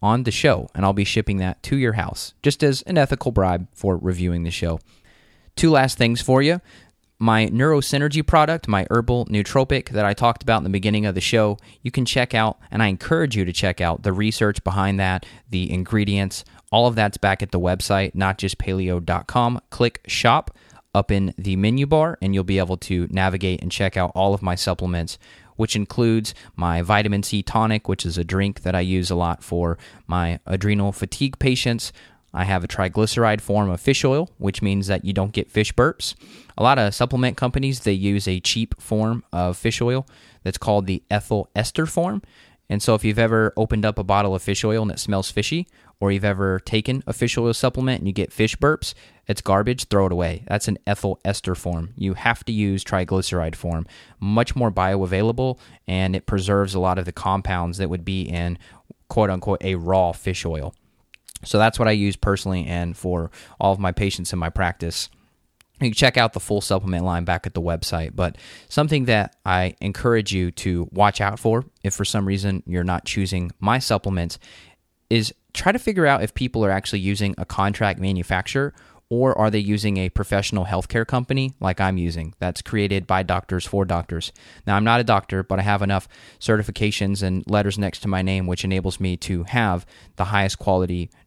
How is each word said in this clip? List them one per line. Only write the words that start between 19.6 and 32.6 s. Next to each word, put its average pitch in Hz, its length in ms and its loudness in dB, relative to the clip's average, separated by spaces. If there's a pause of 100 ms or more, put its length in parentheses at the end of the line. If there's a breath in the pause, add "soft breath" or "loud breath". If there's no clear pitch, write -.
Click - 360 0
shop - 480 2 (400 soft breath)
up 98 160 2
in 98 260 2
the 95 200 -2
menu 117 280 2
bar, 156 360 2
and 95 120 0
you'll 95 120 0
be 95 140 2
able 90 180 0
to 87 340 -2
navigate 92 500 0
and 90 80 -4
check 95 280 -2
out 90 180 -2
all 98 180 2
of 101 80 -2
my 90 140 -2
supplements, 90 640 -4 (380 soft breath)
which 110 180 0
includes 113 580 0 (220 loud breath)
my 85 260 0
vitamin 101 420 2
C 101 200 -2
tonic, 110 460 0
which 95 160 -2
is 87 120 -4
a 87 60 0
drink 95 380 -2
that 92 120 -2
I 92 60 2
use 92 320 0
a 90 40 0
lot 85 280 -2
for 85 340 -2 (300 loud breath)
my 85 380 -2
adrenal 101 480 0
fatigue - 460 -4
patients. 123 520 0 (420 soft breath)
I 92 120 0
have 95 180 0